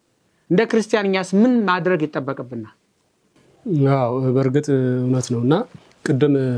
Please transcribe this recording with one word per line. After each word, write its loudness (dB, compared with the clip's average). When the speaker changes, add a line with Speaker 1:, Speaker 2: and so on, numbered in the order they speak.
Speaker 1:
እንደ 4
ክርስቲያን 0
እኛስ -2
ምን 4
ማድረግ 0
ይጠበቅብናል? -8
Speaker 2:
አዎ፣ 0
በእርግጥ 0
እውነት -2
ነው። -2
እና 2
ቅድም 2